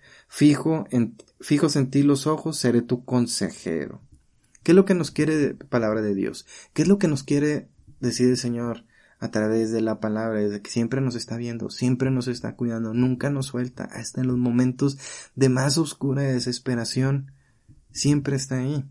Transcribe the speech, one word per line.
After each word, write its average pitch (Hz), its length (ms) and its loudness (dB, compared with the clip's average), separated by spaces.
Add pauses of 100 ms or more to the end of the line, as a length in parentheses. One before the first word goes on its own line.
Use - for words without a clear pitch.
(280)
fijo 147 640 4
en, 117 260 0 (240)
fijos 147 360 2
en 135 140 2
ti 143 120 4
los 143 240 2
ojos, 156 320 -2
seré 120 240 4
tu 120 220 -4
consejero". 95 1000 -4 (600)
¿Qué 165 100 4
es 180 40 10
lo 190 80 8
que 196 100 2
nos 170 160 0
quiere 151 260 0
de, 147 180 0
palabra 110 480 -2
de 104 120 0
Dios? - 320 -4 (260)
¿Qué 151 100 0
es 170 60 4
lo 202 100 6
que 190 100 2
nos 143 140 0
quiere 147 460 0 (320)
decir 123 280 2
el 123 80 4
Señor 120 480 -6 (340)
a 113 120 -8
través 110 420 0
de 113 80 0
la 110 200 -2
palabra? 110 400 -2
De 104 200 -2
que - 100 -18
siempre 120 300 -2
nos 127 140 -2
está 117 220 -8
viendo, 117 340 -6
siempre 127 400 0
nos 127 180 -2
está 117 260 -6
cuidando, 113 400 -4
nunca 127 360 0
nos 139 160 -2
suelta, 123 380 -8
hasta - 360 -10
en 127 60 0
los 127 120 0
momentos 127 600 0 (360)
de 131 140 4
más 135 300 2
oscura 139 440 -2
desesperación, 127 1120 -2 (580)
siempre 139 460 0
está 131 220 -4
ahí. 135 320 -2